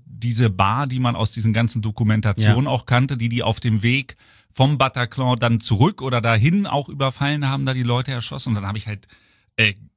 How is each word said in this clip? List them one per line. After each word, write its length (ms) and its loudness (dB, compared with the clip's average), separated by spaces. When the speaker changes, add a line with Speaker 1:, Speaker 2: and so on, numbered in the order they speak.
Speaker 1:
diese 440 0
Bar, 380 0
die 120 -4
man 160 0
aus 160 -2
diesen 200 0
ganzen 300 0
Dokumentationen 840 2
Speaker 2:
Ja. 60 -4
Speaker 1:
auch 140 -4
kannte, 320 0
die 120 -2
die 140 -2
auf 160 -2
dem 240 0
Weg 320 0
vom 260 2
Bataclan 600 0
dann 220 2
zurück 420 2
oder 200 -2
dahin 440 2
auch 220 -2
überfallen 640 -2
haben, 160 -2
da 80 0
die 100 -2
Leute 280 0
erschossen. 380 -6
Und 60 0
dann 100 -4
habe 120 -4
ich 100 -10
halt, 200 -10
äh, 160 4